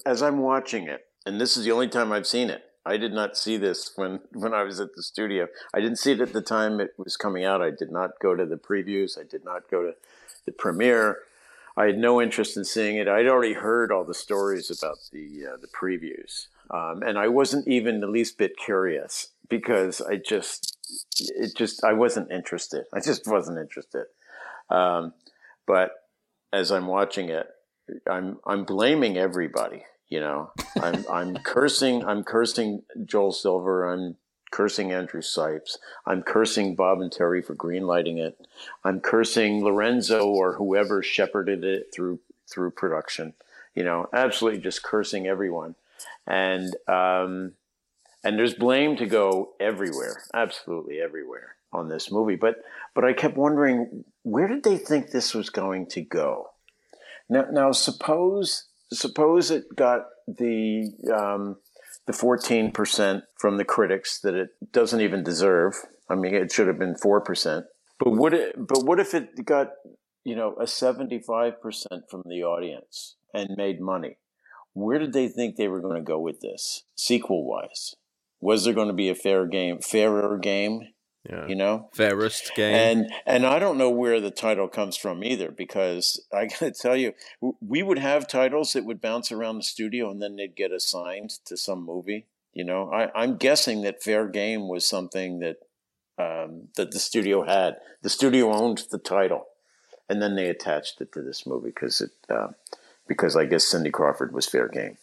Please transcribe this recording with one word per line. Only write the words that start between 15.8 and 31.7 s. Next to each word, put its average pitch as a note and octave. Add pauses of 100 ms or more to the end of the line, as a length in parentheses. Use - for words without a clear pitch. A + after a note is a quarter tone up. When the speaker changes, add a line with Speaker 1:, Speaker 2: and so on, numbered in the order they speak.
Speaker 1:
Um, E2+
and G#2
I G#2+
wasn't C3
even A#2
the G#2
least A2+
bit -
curious F#2 (200)
because G#2
I G2+
just, - (440)
it -
just, -
I A2
wasn't A2+
interested. F2
I -
just -
wasn't F2
interested. - (680)
Um, F2 (540)
but F#2 (600)
as G2
I'm F#2
watching F#2+
it, D#2+ (640)
I'm, F#2
I'm G2+
blaming A2+
everybody, F2 (260)
you D2+
know. D2+ (320)
I'm, E2+
Speaker 2:
<laughs> -
Speaker 1:
I'm F2+
cursing, C3